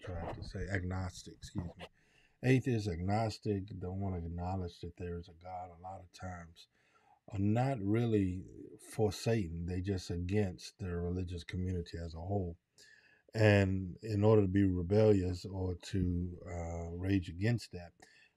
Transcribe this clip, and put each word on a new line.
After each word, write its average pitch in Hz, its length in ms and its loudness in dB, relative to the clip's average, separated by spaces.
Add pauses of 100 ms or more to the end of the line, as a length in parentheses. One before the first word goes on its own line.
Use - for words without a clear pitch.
tried - 340 -8
to 95 80 -12
say - 160 -10 (120)
agnostic, 92 680 -4
excuse - 280 -8 (120)
me. - 80 -14 (600)
Atheists, 120 420 2
agnostic, 101 760 -2 (160)
don't 92 200 -6
wanna 95 180 -4
acknowledge 87 640 -6
that 87 160 -10
there 87 200 -8
is 85 100 -12
a 85 160 -20
God 90 340 -10
a 87 60 -20
lot 95 160 -12
of 90 140 -20
times, 87 540 -14 (640)
are 98 60 -4
not 120 420 2
really 101 600 2 (500)
for 107 180 2
Satan. 87 540 -2
They 90 160 -2
just 92 300 -4
against 90 680 -2
their 87 220 -4
religious 87 420 -4
community 90 540 -4
as 82 160 -8
a 80 80 -12
whole. 92 360 -4 (800)
And 98 640 6
in 107 220 0
order 107 200 8
to 95 40 4
be 98 160 6
rebellious 92 840 4
or 92 300 -4
to, 90 540 0 (200)
uh, 85 460 -6
rage 92 320 0
against 101 460 -2
that, 87 180 -14 (460)